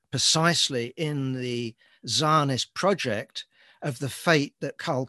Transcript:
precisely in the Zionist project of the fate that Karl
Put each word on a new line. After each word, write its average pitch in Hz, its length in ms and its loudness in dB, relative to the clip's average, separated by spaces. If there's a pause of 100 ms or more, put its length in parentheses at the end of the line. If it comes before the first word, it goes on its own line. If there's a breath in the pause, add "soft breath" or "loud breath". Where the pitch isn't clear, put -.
(120)
precisely 139 840 2
in 147 360 -2
the 120 420 -6 (320 soft breath)
Zionist 143 640 2
project 131 720 -2 (380 soft breath)
of 139 160 -6
the 139 100 -4
fate 151 500 2
that 143 200 -8
Karl 131 300 -2